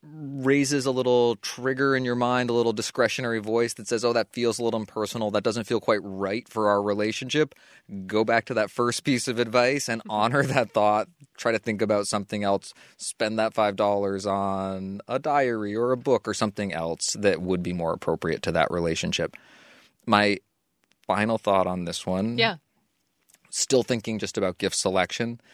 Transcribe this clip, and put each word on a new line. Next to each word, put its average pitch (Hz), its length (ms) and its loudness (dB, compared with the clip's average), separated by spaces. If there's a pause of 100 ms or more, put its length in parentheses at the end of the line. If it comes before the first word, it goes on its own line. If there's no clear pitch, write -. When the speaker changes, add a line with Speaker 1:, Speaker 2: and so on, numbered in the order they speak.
Speaker 1:
raises 139 840 -2
a 135 40 0
little 123 460 4
trigger 135 580 -2
in 131 80 0
your 123 120 0
mind, 123 340 2
a 120 40 2
little 117 200 4
discretionary 117 680 -2
voice 113 360 0
that 107 120 -14
says, 113 160 -2
"Oh, 120 100 2
that 113 200 0
feels 117 240 0
a 120 60 -4
little 113 160 0
impersonal, 107 520 -4
that 101 120 0
doesn't 110 220 -2
feel 117 140 0
quite 107 240 2
right 98 460 -4
for 107 200 2
our 101 120 6
relationship," 110 720 0 (540)
go 107 160 2
back 113 220 2
to 127 100 -4
that 107 160 0
first 120 320 -2
piece 123 240 0
of 120 100 -4
advice 123 500 2
and 113 180 -4
Speaker 2:
<laughs> 107 40 -16
Speaker 1:
honor 113 340 2
that 127 280 0
thought. 104 360 2 (300)
Try 117 140 -2
to 110 80 2
think 107 240 -2
about 104 240 2
something 104 360 -4
else. 98 300 -2 (240)
Spend 113 400 -4
that 110 160 0
five 104 220 2
dollars 101 500 0
on 98 840 -2
a 127 120 -2
diary 123 560 0
or 120 160 2
a 127 60 0
book 123 300 2
or 107 60 -2
something 101 400 -2
else 82 460 -4
that 98 220 4
would 90 200 0
be 87 120 -4
more 85 200 -2
appropriate 82 480 -2
to 87 120 -4
that 82 180 4
relationship. 85 680 -2 (680)
My 104 320 4 (680)
final 107 320 0
thought 95 300 2
on 90 180 -4
this 82 220 -8
one. 101 320 -2
Speaker 2:
Yeah. 226 160 2 (1000)
Speaker 1:
Still - 300 2
thinking 113 340 -2
just 107 200 -6
about 92 220 -2
gift 95 180 -2
selection. 98 640 -2 (120)